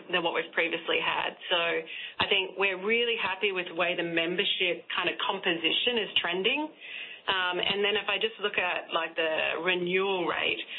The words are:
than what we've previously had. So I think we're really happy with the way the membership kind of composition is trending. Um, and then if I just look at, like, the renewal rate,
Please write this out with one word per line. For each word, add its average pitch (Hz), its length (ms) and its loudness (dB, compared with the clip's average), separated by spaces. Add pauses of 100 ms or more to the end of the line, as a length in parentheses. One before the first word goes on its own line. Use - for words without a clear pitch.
(100)
than 180 100 2
what 170 140 0
we've 165 180 -2
previously 165 480 0
had. 160 320 0 (160)
So 175 120 4 (600)
I 190 80 4
think 190 300 2
we're 190 240 2
really 233 340 2
happy 190 400 0
with 180 140 -2
the 170 80 -4
way 175 180 2
the 170 80 0
membership 175 880 0
kind 185 160 0
of - 160 -2
composition 190 800 0
is 170 60 -6 (100)
trending. 220 480 0 (600)
Um, 180 320 0
and 202 240 0
then 202 80 2
if 202 160 -2
I 202 80 0
just 214 240 -2
look 202 160 -2
at, 175 320 0
like, 165 240 -2
the 156 480 0
renewal 180 640 2
rate, 156 320 0 (220)